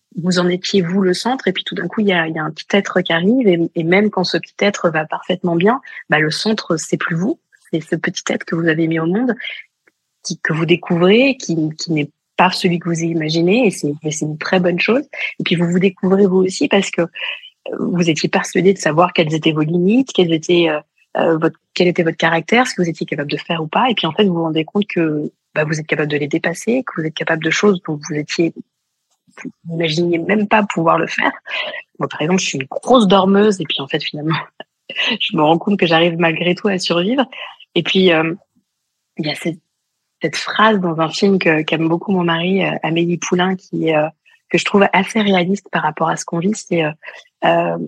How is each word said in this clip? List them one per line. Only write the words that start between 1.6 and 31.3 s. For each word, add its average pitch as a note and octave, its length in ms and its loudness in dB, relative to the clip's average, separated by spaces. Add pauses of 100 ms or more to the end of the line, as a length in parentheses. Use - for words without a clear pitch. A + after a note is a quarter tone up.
tout - 100 -8
d'un F3 140 -6
coup, - 100 -4
il G#3 80 0
y G3 60 4
a, E3 160 0
il D#3+ 60 -6
y D#3+ 40 -4
a D#3 60 -4
un E3 60 -6
petit - 200 -16
être G3 300 2
qui F3+ 100 -6
arrive, G3+ 340 2
et, F3 140 4 (160)
et E3+ 80 -2
même F#3+ 260 4
quand F#3+ 140 -2
ce E3+ 140 -2
petit - 220 -8
être G3+ 300 0
va D#3 160 -2
parfaitement E3+ 520 -4
bien, G#3+ 240 2 (280)
bah, D3+ 100 2
le D#3 120 0
centre, G#3 460 -2
c'est - 180 -4
plus E3+ 220 -4
vous, A3 240 -2 (300)
c'est D#3+ 100 -2
ce E3 140 -4
petit F3 340 -4
être F3+ 140 -4
que - 120 -6
vous E3 120 0
avez D#3+ 200 2
mis D#3+ 120 0
au D#3+ 60 -2
monde, A3 300 0 (880)
qui, - 160 -8
que - 140 -2
vous D#3+ 120 -2
découvrez, F#3 720 2
qui, F3 180 -4 (220)
qui - 140 -8
n'est D3 180 -2 (280)
pas F#3 140 4
celui F3 280 -2
que E3+ 100 -6
vous E3 120 -2
imaginez, E3+ 680 2
et F3+ 40 4
c'est, D3 220 -4 (100)
et D#3 80 -2
c'est D3+ 140 -4
une D3+ 120 -6
très F#3 220 0
bonne F3 200 0
chose. B3 240 0 (360)
Et - 40 -6
puis - 120 -2
vous E3+ 140 0
vous F3+ 100 2
découvrez F#3+ 480 2
vous F#3 160 2
aussi F#3 240 -2
parce G3+ 240 0
que, - 100 -2
euh, E3 60 -2 (720)
vous F3 300 0
étiez D#3 200 -2
persuadé F#3+ 440 2
de F#3+ 40 -4
savoir E3+ 360 2
quelles D#3+ 200 2
étaient D#3+ 200 2
vos D#3 80 0
limites, F3+ 520 2
quelles E3+ 200 4
étaient, E3 360 2
euh, D3+ 100 -2 (380)
euh, E3 200 2
votre, D#3+ 220 -2 (140)
quel F3+ 140 4
était F3 160 2
votre E3 140 0
caractère, E3+ 500 0
ce - 80 -10
que G3 60 -2
vous E3+ 80 0
étiez D#3+ 160 -6
capable D3 260 -6
de D#3 60 -2
faire E3 260 -6
ou D#3 40 -6
pas. G#3+ 220 0
Et A3 60 0
puis - 100 -2
en D#3+ 60 -2
fait, G#3 140 2
vous F#3 80 2
vous E3 100 0
rendez D#3+ 220 0
compte G3+ 220 -2
que, D3+ 440 -2 (220)
bah, D3+ 100 0
vous D#3 160 -2
êtes D3+ 80 -10
capable D3+ 240 -2
de D3 60 0
les D3 100 -2
dépasser, F3 560 -2
que - 180 -8
vous D#3 60 -4
êtes D#3 60 -6
capable E3 300 -4
de E3 60 -2
choses F#3+ 380 2
dont D#3 80 -4
vous D3 200 -10
étiez, D#3 380 -2 (920)
vous - 80 -12 (180)
n'imaginiez E3 480 0
même G3+ 300 0
pas G#3+ 160 2
pouvoir E3 340 2
le D#3+ 100 -2
faire. - 240 0 (680)